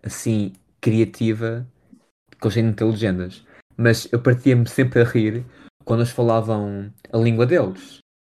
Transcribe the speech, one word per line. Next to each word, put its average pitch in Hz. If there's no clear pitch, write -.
assim 104
criativa 113
que -
eles 98
têm 113
de 113
meter 110
legendas. 98
Mas 117
eu 117
partia-me 120
sempre 123
a 117
rir 117
quando 113
eles 120
falavam 107
a 117
língua 117
deles. 127